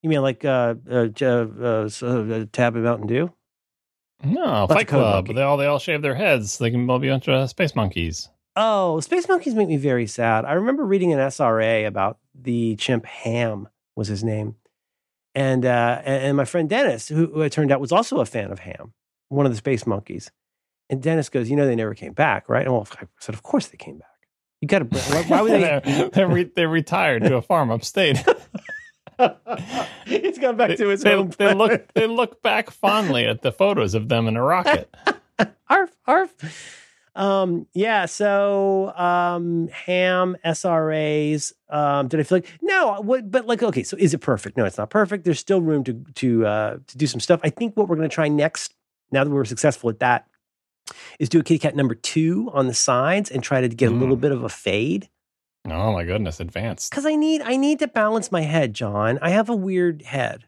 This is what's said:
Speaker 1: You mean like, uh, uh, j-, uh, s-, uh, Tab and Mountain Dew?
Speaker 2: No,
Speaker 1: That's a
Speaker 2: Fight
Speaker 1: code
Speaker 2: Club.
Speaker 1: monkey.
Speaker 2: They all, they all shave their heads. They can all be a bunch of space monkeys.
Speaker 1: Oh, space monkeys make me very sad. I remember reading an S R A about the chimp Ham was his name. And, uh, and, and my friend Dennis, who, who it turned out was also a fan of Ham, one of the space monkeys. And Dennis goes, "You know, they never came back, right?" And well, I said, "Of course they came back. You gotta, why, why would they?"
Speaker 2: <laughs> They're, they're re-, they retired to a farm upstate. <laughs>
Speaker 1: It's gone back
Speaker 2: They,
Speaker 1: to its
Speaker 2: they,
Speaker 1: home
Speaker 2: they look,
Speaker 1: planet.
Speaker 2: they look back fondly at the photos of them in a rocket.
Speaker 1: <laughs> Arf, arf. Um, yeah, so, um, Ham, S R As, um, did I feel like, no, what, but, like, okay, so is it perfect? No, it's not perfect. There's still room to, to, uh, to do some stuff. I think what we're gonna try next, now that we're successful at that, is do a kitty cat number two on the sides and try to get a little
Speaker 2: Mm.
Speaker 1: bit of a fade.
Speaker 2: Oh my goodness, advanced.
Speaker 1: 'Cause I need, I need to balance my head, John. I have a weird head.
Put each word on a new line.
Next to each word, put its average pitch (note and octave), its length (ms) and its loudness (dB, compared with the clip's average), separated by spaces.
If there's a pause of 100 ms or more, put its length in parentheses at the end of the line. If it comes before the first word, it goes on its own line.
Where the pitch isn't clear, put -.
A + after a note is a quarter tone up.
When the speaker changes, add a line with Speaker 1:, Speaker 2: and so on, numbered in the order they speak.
Speaker 1:
You E3 80 -4
mean D3 140 2
like, C3+ 200 -2
uh, B2 320 0 (140)
uh, A#2+ 180 2
j-, A2+ 200 -2
uh, A#2 580 0
s-, G#2+ 180 -8
uh, A2+ 480 -2
Tab A#2+ 240 0
and A#2 80 -2
Mountain A2+ 240 -2
Dew? C#3 240 -2 (920)
Speaker 2:
No, F3+ 440 0
Speaker 1:
That's F#2+ 40 2
a D#3 40 4
Speaker 2:
Fight G#3+ 120 2
Speaker 1:
code C#3 140 2
Speaker 2:
Club. G2 240 2
Speaker 1:
monkey. A2 80 -8
Speaker 2:
They B2 100 -2
all, C#3+ 140 2
they C#3 100 0
all C#3+ 120 0
shave D3+ 220 -4
their C#3 140 -2
heads. C3+ 420 0
They A#2 140 0
can B2 180 0
all B2+ 100 2
be C3+ 80 -2
a C3+ 40 0
bunch C3+ 180 -2
of C3 200 2
space - 260 -2
monkeys. F2 540 -4 (260)
Speaker 1:
Oh, G3 440 0
space F4 280 -2
monkeys E4+ 280 0
make G#3 120 2
me D#3+ 100 0
very B2+ 300 0
sad. A2+ 380 0
I C#3+ 80 -2
remember B3+ 320 0
reading F#3 280 2
an C#3 60 2
S C3+ 200 -2
R A2+ 220 2
A A2 240 2
about G2+ 320 -2 (160)
the A#2+ 440 -2
chimp A#2+ 280 -2
Ham A2+ 640 -6 (280)
was A2 120 -4
his G#2 160 -6
name. G#2+ 320 -4 (800)
And, C3 300 0
uh, A#2+ 400 2
and, C3+ 200 -2
and C#3 120 0
my C#3+ 80 0
friend D#3+ 240 -2
Dennis, G#3 380 0
who, D#3 180 2
who D#3 160 -4
it D3 100 0
turned D3 200 2
out C3+ 80 2
was C3+ 120 -4
also A3+ 280 2
a B2 60 2
fan G2+ 260 -6
of F2+ 80 -10
Ham, - 340 -16 (360)
one C#3 180 2
of C3 40 2
the A2+ 60 -4
space B2 300 -2
monkeys. - 420 -6 (640)
And C3+ 100 -4
Dennis D#3 280 0
goes, A#2+ 200 -2
"You C#3 60 0
know, C#3+ 100 4
they B2 100 2
never A2 200 -4
came - 180 -14
back, C3 360 0
right?" B2 160 2
And C3 80 0
well, A2 140 -2 (140)
I - 40 -16 (140)
said, - 140 -10
"Of G#2+ 80 -12
course - 260 0
they - 100 -20
came - 200 -18
back. - 120 -20 (520)
You D3 60 -6
gotta, E3+ 180 2
why, C#3+ 380 0
why - 180 4
would A3+ 120 4
they?" G3+ 60 6
Speaker 2:
<laughs> D3+ 240 2
They're, E4+ 260 2
they're G3 180 4
re-, F3 280 0
they E3+ 120 2
retired D#3+ 560 2
to D3 140 4
a A#2 40 0
farm D3 300 2
upstate. C3 580 0
<laughs> B4 40 6 (1700)
Speaker 1:
It's - 340 -2
gone B3 180 0
back A3 120 2
Speaker 2:
They, G#3 80 0
Speaker 1:
to G#3 120 0
its G3+ 140 0
Speaker 2:
they, G#3 120 6
Speaker 1:
home F#3+ 220 0
Speaker 2:
they G3+ 160 4
look, G3+ 160 4
Speaker 1:
planet. - 240 -2
Speaker 2:
they A3 140 2
look A#3 340 -2
back G#3+ 300 -2
fondly G3 540 2
at A2 160 -2
the B2+ 100 0
photos E3 420 2
of A2 160 -2
them A2+ 180 2
in A2 80 0
a A#2 60 0
rocket. F3+ 520 2 (420)
Speaker 1:
<laughs> - 340 -2
Arf, F4+ 260 2 (100)
arf. F4+ 280 2 (840)
Um, F#3 580 0
yeah, G#3 340 0
so, G3 880 2
um, F3 720 0
Ham, F3+ 760 0
S E3 220 -2
R D#3+ 260 2
As, D3+ 640 0 (160)
um, C#3+ 380 0
did B2+ 120 0
I D3+ 40 2
feel F#3 160 2
like, - 80 -10 (140)
no, E4 400 0
what, A3 280 -2
but, A#3 160 0
like, A#3 180 -2
okay, C3+ 200 0
so - 160 -8
is D#3 160 4
it - 40 -4
perfect? - 380 -2
No, A#2 80 2
it's F#2+ 140 -4
not G#2 100 -4
perfect. G#3 340 0
There's D#3+ 160 0
still F#3+ 220 2
room D3+ 220 0
to, B2 100 -6 (220)
to, A#2 300 2
uh, G#2+ 320 -2 (100)
to - 100 -20
do D3+ 100 0
some B2 120 -4
stuff. E3 240 2
I D#3 80 2
think A#3 260 -6
what G#3 100 2
we're F3 80 0
gonna D#3 140 -2
try D3+ 180 0
next, D3 460 -2 (380)
now C3+ 120 2
that D3 60 0
we're C#3 160 0
successful B2 460 0
at G#2+ 80 -8
that, B2 280 0 (920)
is C#3+ 100 -2
do E3+ 100 6
a D#3 40 0
kitty E3 160 2
cat C#3+ 160 -2
number C3+ 200 0
two E3 580 -2
on C3+ 140 2
the A#2+ 60 -4
sides D3 580 0
and B2+ 120 -4
try C3 180 0
to B2+ 80 2
get A#2 220 2
a A#2 40 0
little B2+ 220 2
Speaker 2:
Mm. A#2+ 40 -4
Speaker 1:
bit C#3+ 100 2
of B2 120 -4
a A2 60 -6
fade. B2 580 -2 (580)
Speaker 2:
Oh F#2 280 -2
my F2 100 -2
goodness, F2+ 380 -4
advanced. G#2 500 -8
Speaker 1:
'Cause C#4+ 140 -4
I D#4 100 2
need, D#4 260 0
I B3 140 -2
need C#4+ 240 2
to D4 80 -2
balance A3 460 0
my E3+ 80 0
head, D3+ 320 0
John. A2 480 -2
I D#3+ 80 0
have G#3 200 2
a A#3+ 60 0
weird F3+ 460 0
head. B2+ 460 -6